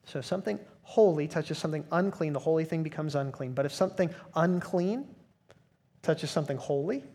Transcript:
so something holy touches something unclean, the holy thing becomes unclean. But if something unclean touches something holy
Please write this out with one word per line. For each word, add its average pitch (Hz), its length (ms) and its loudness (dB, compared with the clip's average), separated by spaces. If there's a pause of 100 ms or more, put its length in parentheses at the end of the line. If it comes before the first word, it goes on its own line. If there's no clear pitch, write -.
so - 160 -8
something 196 400 -4 (220)
holy 160 460 6
touches 156 300 -2
something 156 340 -4
unclean, 170 420 2
the 139 60 0
holy 160 260 2
thing 160 180 -2
becomes 151 320 -4
unclean. 135 380 -4
But 143 120 0
if 143 80 -4
something 185 360 0 (260)
unclean 180 680 2 (960)
touches 156 300 0
something 143 260 -2
holy 156 460 -2 (120)